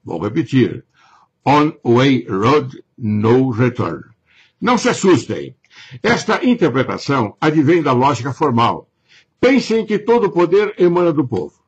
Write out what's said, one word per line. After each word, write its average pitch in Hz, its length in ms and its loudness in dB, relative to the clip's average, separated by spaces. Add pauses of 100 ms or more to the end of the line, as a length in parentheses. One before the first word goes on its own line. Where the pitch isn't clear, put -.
Vou 85 160 -8
repetir. 120 640 -2 (580)
On 147 300 2 (100)
Way 127 460 2
Road, 127 540 0 (120)
No 113 540 2
Return. 107 540 -2 (580)
Não 233 160 2
se 240 120 0
assustem. 110 680 0 (480)
Esta 214 420 -2
interpretação 131 960 -2
advém 156 400 2
da 143 120 0
lógica 131 380 0
formal. 117 560 -2 (520)
Pensem 226 440 2
que 208 140 -2
todo - 300 0
o - 40 -4
poder 185 460 0
emana 175 340 2
do 143 160 -2
povo, 87 280 -6 (120)